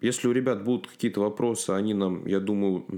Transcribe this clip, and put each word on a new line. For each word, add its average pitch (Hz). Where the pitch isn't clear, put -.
Если 123
у 120
ребят 123
будут 120
какие-то -
вопросы, 110
они 101
нам, 95
я 98
думаю, 98